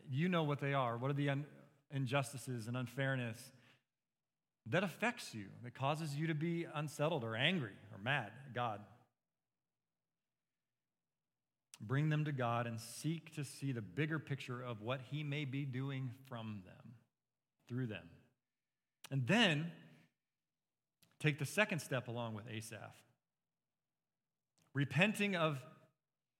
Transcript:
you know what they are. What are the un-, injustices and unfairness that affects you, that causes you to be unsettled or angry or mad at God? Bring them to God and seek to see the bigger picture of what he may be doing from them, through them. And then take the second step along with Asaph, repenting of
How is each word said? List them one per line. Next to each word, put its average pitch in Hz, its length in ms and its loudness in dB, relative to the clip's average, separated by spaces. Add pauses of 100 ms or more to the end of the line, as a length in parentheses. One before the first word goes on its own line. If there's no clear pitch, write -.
you 151 200 2
know 170 140 6
what 143 160 2
they 139 140 0
are. 120 240 4
What 127 120 0
are 143 60 2
the 143 140 2
un-, 139 160 0 (460)
injustices 131 760 0
and 120 80 -2
unfairness 127 640 -2 (1300)
that 165 160 4
affects 208 500 -2
you, 104 120 -6 (180)
that 123 120 -10
causes 147 400 0
you 160 120 0
to 165 60 2
be 165 400 0
unsettled 151 500 0
or 113 120 -2
angry 135 380 2 (180)
or 95 120 -12
mad 120 280 0 (160)
at 123 60 -12
God? 113 280 -2 (3000)
Bring 135 300 4
them 151 160 4
to 151 60 0
God 120 360 2
and 113 120 -4
seek - 560 -4
to 151 80 -4
see 139 280 -4
the 117 100 -2
bigger 151 360 0
picture 131 440 -6
of 120 200 -6
what 127 200 -2 (100)
he 151 120 -4
may 147 220 -2
be 139 200 -2
doing 131 440 -4 (180)
from 110 380 -6
them, 90 280 -18 (760)
through 127 180 -2
them. 87 240 -6 (1040)
And 135 160 2
then 170 440 6 (1500)
take 147 180 4
the 143 80 -2
second 202 340 2
step 131 280 -4
along 117 260 -4
with 107 160 -8
Asaph, 110 460 -10 (1800)
repenting 190 640 4
of 160 240 4 (800)